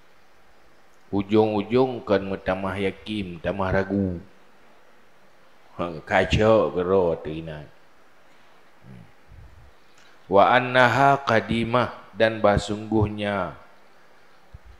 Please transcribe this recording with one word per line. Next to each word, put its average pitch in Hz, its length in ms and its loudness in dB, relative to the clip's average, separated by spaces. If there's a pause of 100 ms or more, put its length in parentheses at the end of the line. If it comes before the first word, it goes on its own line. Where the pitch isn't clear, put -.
(1120)
Ujung-ujung 107 960 0
kan 98 160 2 (160)
tambah 98 320 -4
yakin, 95 720 -8
tambah 92 240 -4
ragu. 95 560 -2 (1500)
Ha, 85 320 -10
kacau 104 640 2
gero 87 480 0
tina. 78 480 -12 (2750)
Wa 98 240 6
annaha 127 640 4
qadimah, 113 720 -2 (240)
dan 110 240 0
basungguhnya 104 1200 -2 (1200)